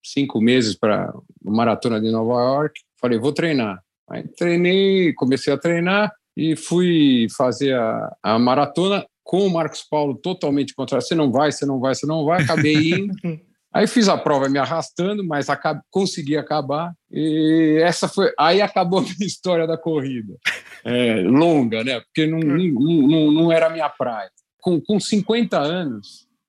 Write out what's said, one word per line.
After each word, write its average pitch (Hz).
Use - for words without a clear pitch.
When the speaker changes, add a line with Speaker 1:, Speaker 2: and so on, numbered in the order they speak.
Speaker 1:
cinco 135
meses 117
pra 101
maratona 113
de 110
Nova 113
York. 139
Falei, 123
"Vou 131
treinar." 143
Aí -
treinei, 175
comecei 135
a 135
treinar 175
e 156
fui 156
fazer 131
a, 113
a 107
maratona 143
com 196
o -
Marcos 165
Paulo 147
totalmente 143
contra, 131
"Você 147
não 151
vai, 139
você -
não 139
vai, 131
você -
não 156
vai." 165
Acabei 156
indo. 190
Speaker 2:
<laughs> 160
Speaker 1:
Aí 180
fiz 220
a 160
prova 139
me 139
arrastando, 175
mas 147
acab-, 151
consegui 180
acabar. 151
E 156
essa 170
foi, 196
aí 175
acabou 190
a 147
minha 180
<laughs> 202
história 170
da 160
corrida. 135
É, 117
longa, 127
né? 123
Porque -
não, 160
Speaker 3:
Hum. 160
Speaker 1:
não, 147
não, 151
não 165
era 160
a 160
minha 160
praia. 113
Com, 170
com 214
cinquenta 214
anos, 147